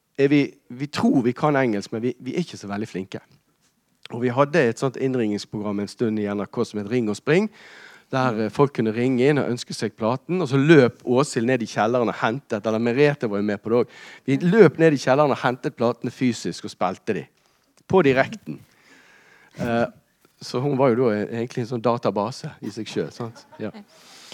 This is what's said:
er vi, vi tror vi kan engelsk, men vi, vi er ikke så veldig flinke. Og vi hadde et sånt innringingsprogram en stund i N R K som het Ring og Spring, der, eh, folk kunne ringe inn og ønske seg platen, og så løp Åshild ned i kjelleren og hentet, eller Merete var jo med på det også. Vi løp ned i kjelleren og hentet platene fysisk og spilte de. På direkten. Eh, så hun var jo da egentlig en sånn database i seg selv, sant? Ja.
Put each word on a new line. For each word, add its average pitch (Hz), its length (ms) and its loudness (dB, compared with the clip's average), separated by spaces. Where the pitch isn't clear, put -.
er 139 100 4
vi, 147 140 4
vi 131 180 -10
tror 180 360 0
vi 120 100 0
kan 147 240 0
engelsk, 113 360 -2
men 113 100 -6
vi, 123 160 -4
vi 127 160 -10
er 180 80 -2
ikke 107 160 -12
så 101 120 -14
veldig 104 180 -8
flinke. - 320 -10
Og 120 120 -8
vi 123 100 0
hadde 143 320 2
et 117 160 0
sånt 131 160 -2
innringingsprogram 107 840 -2
en 98 100 -6
stund 110 280 -2
i 104 80 -4
N 101 140 -4
R 92 100 -6
K 117 140 -4
som 104 160 -8
het 101 100 -8
Ring 117 200 -2
og 101 60 -4
Spring, 196 340 0
der, 131 380 -2
eh, 101 40 -4
folk 139 220 2
kunne 110 240 -2
ringe 127 320 2
inn 147 100 2
og 95 140 -2
ønske 127 240 -8
seg 110 160 -6
platen, 131 480 -4
og 143 80 -4
så 139 80 0
løp 139 480 6
Åshild 123 420 0
ned 127 160 0
i 104 60 -6
kjelleren 117 400 0
og - 80 -4
hentet, 113 500 -4
eller 110 140 0
Merete 127 480 2
var 101 80 -4
jo 101 80 -2
med 101 160 -2
på - 80 -10
det 120 140 2
også. - 80 -6
Vi 135 160 0
løp 180 380 6
ned 160 180 6
i - 60 -2
kjelleren 135 320 4
og - 80 -8
hentet 127 340 -4
platene 120 340 -2
fysisk 110 540 -4
og 101 80 -12
spilte 92 460 -4
de. 69 60 -10
På 185 140 4
direkten. 135 580 0
Eh, 117 240 0
så - 200 -6
hun 139 180 -2
var 127 160 4
jo 127 80 2
da 120 80 2
egentlig 117 400 -6
en 120 80 -10
sånn 113 100 -4
database 117 680 -2
i 113 80 -10
seg 107 180 -12
selv, 85 240 -6
sant? 117 320 -12
Ja. 107 100 -8